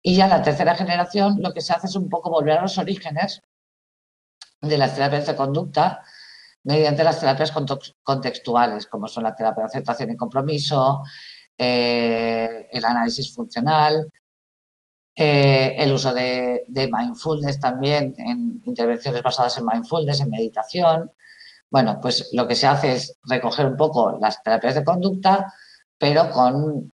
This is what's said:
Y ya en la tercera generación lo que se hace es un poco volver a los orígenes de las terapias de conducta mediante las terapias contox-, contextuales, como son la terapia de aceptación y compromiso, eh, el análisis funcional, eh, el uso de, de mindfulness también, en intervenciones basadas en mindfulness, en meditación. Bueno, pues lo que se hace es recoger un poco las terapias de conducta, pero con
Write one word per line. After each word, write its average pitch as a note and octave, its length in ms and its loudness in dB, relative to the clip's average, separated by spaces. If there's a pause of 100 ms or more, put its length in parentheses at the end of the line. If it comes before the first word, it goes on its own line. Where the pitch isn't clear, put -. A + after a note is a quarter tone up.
Y F#3 140 2
ya F#3+ 100 8
en F#3+ 60 4
la E3 120 4
tercera E3 340 2
generación G3 640 0
lo F3+ 120 -4
que E3+ 80 -10
se F3 120 -4
hace F3 160 -2
es - 80 -6
un F3 120 -4
poco E3+ 220 -4
volver D#3 280 2
a F3+ 40 0
los F#3+ 160 -2
orígenes E3 640 -6 (1200)
de D3 180 0
las C3 160 2
terapias C#3+ 320 0
de D#3 80 -2
conducta D3 720 -2 (600)
mediante D3 400 2
las D#3+ 160 2
terapias D3+ 320 0
contox-, C#3 500 -6
contextuales, C#3 840 -2
como G#2+ 220 -10
son A2+ 160 -8
la A2 100 -2
terapia A2 280 -2
de A2 60 -4
aceptación A#2+ 420 -6
y - 60 -8
compromiso, C#3 880 0 (540)
eh, A#2 1120 0
el A#2+ 140 -8
análisis A#2 500 -2
funcional, D3+ 760 0 (1040)
eh, C#3 640 4
el C#3 140 2
uso C3+ 200 0
de, B3 560 -2
de C#3 240 -4
mindfulness C#3+ 680 -2
también, C3+ 600 0
en A#2+ 460 -6
intervenciones B2 580 -2
basadas B2 360 0
en A#2 80 -4
mindfulness, C#3 540 0
en B2 100 -2
meditación. D#3+ 800 0 (600)
Bueno, A#2 300 2
pues - 320 -2
lo A#2+ 140 0
que A#2+ 80 0
se C#3 120 2
hace C#3 260 2
es - 320 -6
recoger - 420 0
un - 100 -2
poco - 440 2
las G#3+ 220 -2
terapias G#3+ 320 0
de D3 100 0
conducta, F#3+ 680 0 (440)
pero D3 340 2
con C#3 680 0